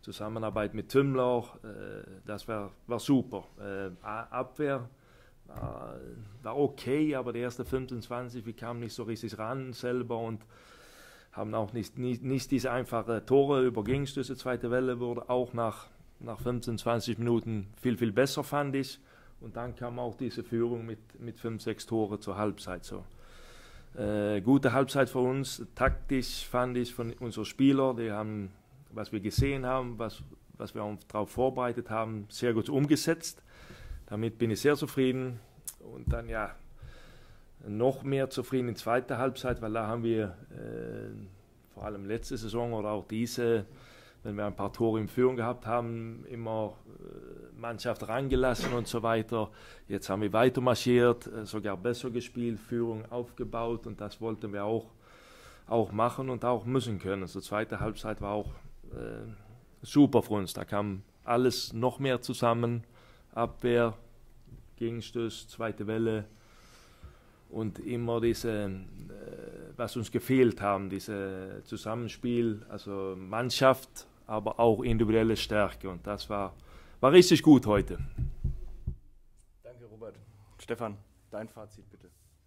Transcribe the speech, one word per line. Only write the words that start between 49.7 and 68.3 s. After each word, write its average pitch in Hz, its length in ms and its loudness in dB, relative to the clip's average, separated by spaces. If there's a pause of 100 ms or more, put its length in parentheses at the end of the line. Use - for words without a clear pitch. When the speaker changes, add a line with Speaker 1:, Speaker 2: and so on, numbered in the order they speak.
Speaker 1:
Jetzt 101 240 -6
haben 98 120 0
wir 101 100 0
weiter 127 280 6
marschiert, 120 680 6
äh, 107 180 -8
sogar 101 300 -4
besser 120 340 -4
gespielt, 117 480 -4
Führung 113 520 -4
aufgebaut 117 760 -6
und 107 140 -12
das 104 200 -10
wollten 110 320 -6
wir 101 120 -4
auch, 110 260 0 (800)
auch 110 240 2
machen 120 360 0
und 123 160 -4
auch 120 200 2
müssen 117 340 0
können. 95 300 -4
So 98 120 -8
zweite 107 380 -4
Halbzeit 107 420 -4
war 101 120 -4
auch, 104 180 -4 (420)
äh, 113 300 -10 (600)
super 131 400 8
für - 120 -2
uns. 95 180 -2
Da 98 120 -6
kam 101 380 -2 (220)
alles 120 480 2
noch 123 280 0
mehr 135 200 0
zusammen. 117 640 0 (480)
Abwehr, 120 640 2 (800)
Gegenstoß, 117 720 -6
zweite 107 380 -6
Welle 110 380 0 (1200)
und 110 320 -6
immer 117 400 -2
diese, 117 300 2